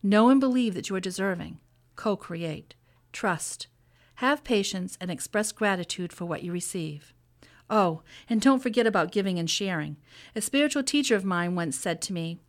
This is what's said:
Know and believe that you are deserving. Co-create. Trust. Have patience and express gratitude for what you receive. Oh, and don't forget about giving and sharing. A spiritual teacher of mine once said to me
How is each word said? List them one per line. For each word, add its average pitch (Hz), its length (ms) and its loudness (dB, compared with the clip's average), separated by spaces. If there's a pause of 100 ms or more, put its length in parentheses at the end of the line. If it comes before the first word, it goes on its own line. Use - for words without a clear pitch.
Know 214 260 6
and 269 100 8
believe 254 340 2
that - 160 -8
you 196 80 -4
are - 20 -2
deserving. 185 600 -4 (360)
Co-create. 170 800 -6 (380)
Trust. - 540 -4 (480)
Have - 280 0
patience 196 560 -2
and 180 100 -8
express 208 440 -4
gratitude 180 580 -2
for - 140 -8
what 170 180 -6
you 175 80 -6
receive. 165 600 -8 (560)
Oh, 185 320 2 (260)
and 220 140 2
don't 262 220 6
forget 226 240 2
about 185 260 2
giving 190 260 0
and 170 100 -2
sharing. 156 480 -4 (380)
A 220 60 -6
spiritual 285 420 0
teacher 277 320 2
of 190 80 0
mine 180 320 0
once 170 220 -2
said 170 240 -4
to - 120 -6
me 170 360 -6